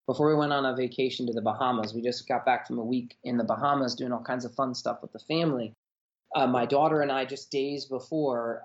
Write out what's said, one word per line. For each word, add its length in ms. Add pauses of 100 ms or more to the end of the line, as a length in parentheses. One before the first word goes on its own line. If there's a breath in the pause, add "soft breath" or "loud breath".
before 220
we 80
went 160
on 120
a 120
vacation 500
to 60
the 100
Bahamas, 500
we 80
just 280
got 180
back 220
from 100
a 60
week 400
in 120
the 80
Bahamas 520
doing 160
all 100
kinds 220
of 100
fun 200
stuff 280
with 100
the 60
family. 540 (600)
Uh, 120
my 180
daughter 360
and 100
I 140
just 260
days 360
before, 800